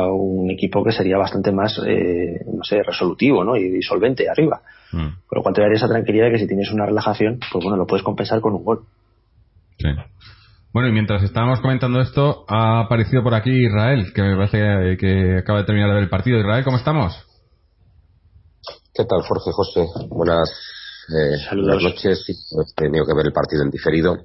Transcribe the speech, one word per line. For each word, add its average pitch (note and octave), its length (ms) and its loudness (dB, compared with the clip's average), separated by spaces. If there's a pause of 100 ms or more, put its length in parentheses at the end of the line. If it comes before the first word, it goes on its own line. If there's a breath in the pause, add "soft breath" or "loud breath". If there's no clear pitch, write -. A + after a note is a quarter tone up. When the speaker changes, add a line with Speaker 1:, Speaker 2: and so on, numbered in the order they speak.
Speaker 1:
un F#2+ 440 -2
equipo F#2+ 320 -2
que A#2 80 0
sería F#2+ 260 0
bastante G2+ 360 0
más, G#2 340 -2
eh, F2 580 -2
no F2+ 180 -8
sé, G#2 200 0
resolutivo, F#2+ 640 0
¿no? B2 100 0
Y, F#2 220 0
y F#2 40 -2
solvente G2 480 0
arriba. D3+ 320 0 (300 loud breath)
Speaker 2:
Mm. E2 160 -4 (200)
Speaker 1:
Con - 100 -4
lo - 60 -4
cual F#2+ 120 0
te G#2 60 4
daría G#2 160 4
esa A#2 100 2
tranquilidad A2 380 2
de A#2+ 80 4
que A2+ 60 2
si G2 80 -2
tienes G2 260 -2
una G#2+ 120 0
relajación, G#2+ 540 0 (120)
pues F2+ 120 -2
bueno, G2 140 0
lo F2+ 100 0
puedes G2 160 0
compensar G#2+ 380 -2
con A2 120 0
un E2 120 -4
gol. A2 160 -2 (1000)
Speaker 2:
Sí. - 80 -2 (840 soft breath)
Bueno, B2 160 0
y A#2 60 2
mientras G#2+ 300 0
estábamos A#2 360 0
comentando B2+ 400 0
esto, C#3+ 480 0
ha A2+ 340 2
aparecido A2+ 420 2
por A#2 100 2
aquí A2 180 0 (140)
Israel, G#2+ 480 0
que G2+ 80 0
me G2 160 2
parece G2+ 220 2
que, F#2+ 380 2
que F#2+ 420 2
acaba G#2 200 0
de G2 60 0
terminar G#2 240 2
de G2+ 60 4
ver G2+ 80 2
el F2+ 60 -2
partido. A2 300 2
Israel, G#2+ 240 2
¿cómo C3 140 2
estamos? B2 360 0 (1800)
Speaker 3:
¿Qué A#2+ 120 0
tal, F#2 180 0
Jorge, - 280 -4
José? F2+ 360 0 (220)
Buenas, E2 400 0 (600 loud breath)
eh, D2+ 280 0 (120)
Speaker 1:
Saludos. G2 320 0
Speaker 3:
buenas - 20 -2 (120)
noches. F#2+ 300 -2
Sí, F#2 80 -8
he - 480 -6
tenido D2+ 240 0
que D#2 100 0
ver D2+ 100 2
el D2 80 -2
partido D2 300 0
en C#2 80 -2
diferido. E2 540 0